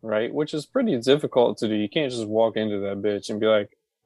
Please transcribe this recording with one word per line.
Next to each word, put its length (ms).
right? 320
Which 220
is 120
pretty 340
difficult 580
to 100
do. 60
You 140
can't 240
just 140
walk 300
into 240
that 220
bitch 280
and 100
be 60
like, 300